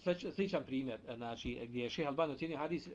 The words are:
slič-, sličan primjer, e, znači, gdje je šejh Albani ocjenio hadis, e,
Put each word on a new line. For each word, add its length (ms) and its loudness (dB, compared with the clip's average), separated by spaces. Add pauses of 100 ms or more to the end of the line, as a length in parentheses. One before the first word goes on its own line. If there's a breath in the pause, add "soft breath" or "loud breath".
slič-, 280 2
sličan 340 2
primjer, 420 0
e, 80 -6
znači, 520 -4
gdje 140 0
je 80 0
šejh 180 0
Albani 240 4
ocjenio 260 -2
hadis, 280 0
e, 80 -10